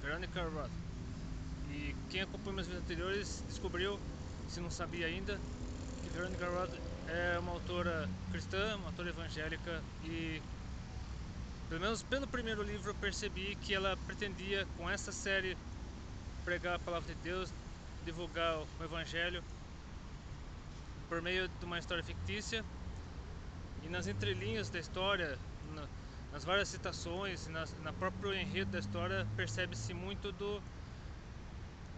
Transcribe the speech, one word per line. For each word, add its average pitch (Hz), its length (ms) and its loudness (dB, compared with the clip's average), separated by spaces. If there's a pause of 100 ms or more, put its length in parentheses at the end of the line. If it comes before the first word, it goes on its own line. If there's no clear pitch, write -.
Veronica 175 400 0
Roth. 160 280 0 (1000)
E 147 240 0 (160)
quem 185 120 2
acompanha 196 340 -2
meus 180 100 2
vídeos 175 160 -2
anteriores 185 640 0
descobriu, 190 540 0 (480)
se 180 120 -2
não 170 100 0
sabia 170 340 0
ainda, 190 340 2 (640)
que - 60 -2
Veronica 180 400 0
Roth 175 240 2 (340)
é 175 320 4
uma 175 140 2
autora 170 560 2 (220)
cristã, 202 460 2
uma 180 100 -2
autora 175 240 0
evangélica, 160 720 0 (220)
e 160 360 0 (1300)
pelo 165 140 0
menos 220 200 4
pelo 269 240 4
primeiro 226 360 2
livro 202 300 0
eu - 20 -4
percebi 196 600 2
que - 180 2
ela 190 200 6 (120)
pretendia, 196 600 0 (120)
com 170 100 0
essa 196 240 0
série, 190 420 4 (920)
pregar 175 300 4
a - 20 -2
palavra 170 360 0
de 156 60 -6
Deus, 180 320 0 (540)
divulgar 165 500 2
o 156 280 -4
evangelho 165 600 0 (1700)
por 165 100 0
meio 185 260 4
de 175 200 -4
uma 175 120 0
história 165 240 0
fictícia. 208 600 0 (1160)
E 156 80 -4
nas 180 160 2
entrelinhas 202 640 2
da 175 80 0
história, 180 600 2 (360)
na, 147 120 -4 (460)
nas 143 100 -4
várias 185 280 6
citações, 180 800 0
na, 160 180 0 (160)
na 156 100 -2
próprio 190 400 2
enredo 190 380 2
da 180 80 2
história, 180 580 2
percebe-se 180 560 2
muito 190 400 -2
do, 202 300 0 (1400)